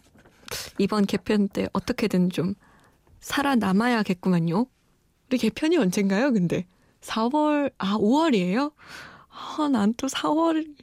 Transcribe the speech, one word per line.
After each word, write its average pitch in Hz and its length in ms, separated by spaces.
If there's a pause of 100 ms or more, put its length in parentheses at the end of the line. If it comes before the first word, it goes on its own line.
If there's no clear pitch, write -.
(800)
이번 202 280
개편 208 420
때 185 240
어떻게든 190 580
좀 180 240 (640)
살아남아야겠구만요. 208 1500 (640)
우리 254 100
개편이 311 380
언젠가요, 202 560
근데? 175 340 (340)
사월, 294 800
아, 196 200
오월이에요? 240 760 (560)
아, - 400
난 220 280
또 269 120
사월 311 560 (180)